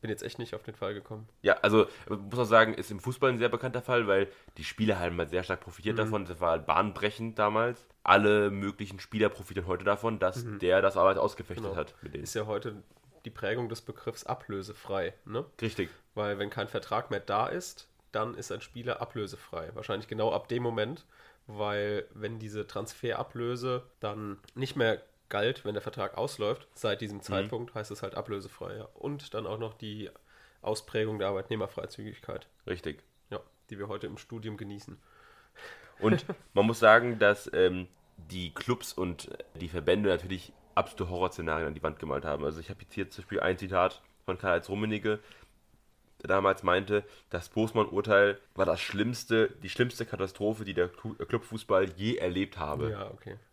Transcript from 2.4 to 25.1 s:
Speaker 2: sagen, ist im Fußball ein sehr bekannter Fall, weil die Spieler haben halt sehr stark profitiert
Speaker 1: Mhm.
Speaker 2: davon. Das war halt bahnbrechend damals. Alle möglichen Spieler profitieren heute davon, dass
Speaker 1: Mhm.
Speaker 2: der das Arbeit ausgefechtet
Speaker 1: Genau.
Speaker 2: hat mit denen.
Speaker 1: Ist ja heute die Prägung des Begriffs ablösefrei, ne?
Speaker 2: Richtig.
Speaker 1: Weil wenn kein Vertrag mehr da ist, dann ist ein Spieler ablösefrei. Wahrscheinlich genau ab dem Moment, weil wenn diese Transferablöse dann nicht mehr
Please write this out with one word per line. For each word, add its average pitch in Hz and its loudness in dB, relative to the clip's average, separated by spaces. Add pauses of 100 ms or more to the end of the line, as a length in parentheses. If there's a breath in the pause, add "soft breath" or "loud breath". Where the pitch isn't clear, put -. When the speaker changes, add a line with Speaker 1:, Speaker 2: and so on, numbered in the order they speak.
Speaker 2:
sagen, 110 8
ist - -8
im 98 -8
Fußball 127 2
ein 120 -2
sehr 117 2
bekannter 120 -2
Fall, 120 2
weil 98 6 (280 loud breath)
die - -14
Spieler 107 0
haben 87 -2
halt 78 0
sehr 90 0
stark 92 -2
profitiert 107 -4
Speaker 1:
Mhm. 107 0
Speaker 2:
davon. 107 0
Das 87 -8
war 85 4
halt 80 0
bahnbrechend 104 0
damals. 110 2 (200)
Alle 104 8
möglichen 98 -6
Spieler 107 0
profitieren 92 -6
heute 92 -2
davon, 104 0
dass 95 0
Speaker 1:
Mhm. 107 -8
Speaker 2:
der 92 6
das 95 4
Arbeit 95 6
ausgefechtet - -2
Speaker 1:
Genau. 95 -4
Speaker 2:
hat 78 -6
mit - -14
denen. - -8
Speaker 1:
Ist - -10
ja 107 -2
heute 104 -6 (420)
die 113 -10
Prägung 113 -4
des 113 -8
Begriffs - -10
ablösefrei, 98 -6 (100)
ne? 117 -6 (160)
Speaker 2:
Richtig. 107 -2 (240)
Speaker 1:
Weil 104 -2
wenn 101 -4
kein 104 -4
Vertrag - -4
mehr 101 -2
da 104 0
ist, - -10 (240)
dann 110 -2
ist - -10
ein 98 -6
Spieler 120 -6
ablösefrei. 92 -8
Wahrscheinlich 110 -6
genau 110 0
ab - -2
dem 120 -2
Moment, 117 -2 (440 soft breath)
weil 104 -2
wenn 110 -8
diese 107 -8
Transferablöse 120 -4 (180)
dann 104 -8 (160)
nicht 131 -6
mehr 113 4 (260)